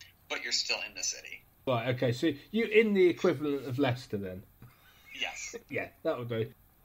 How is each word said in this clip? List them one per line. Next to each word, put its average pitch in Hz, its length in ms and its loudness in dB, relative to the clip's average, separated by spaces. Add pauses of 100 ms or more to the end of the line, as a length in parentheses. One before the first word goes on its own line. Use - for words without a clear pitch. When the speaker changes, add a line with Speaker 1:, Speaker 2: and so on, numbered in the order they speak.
(300)
Speaker 1:
but 147 140 -6
you're 117 100 -8
still - 240 0 (100)
in - 80 -18
the - 80 -8
city. - 380 -8 (260)
Speaker 2:
Right, 123 280 2
okay, 127 160 2
so 165 200 2 (200)
you 226 140 0
in 214 300 6
the 185 120 8
equivalent 147 600 2
of 127 100 -4
Leicester 123 400 0
then? 95 240 -8 (800)
Speaker 1:
Yes. - 420 -8
Speaker 2:
<laughs> - 80 -20
Yeah, 98 200 -6 (140)
that 165 140 -2
would 120 120 -6
do. 113 180 -2 (380)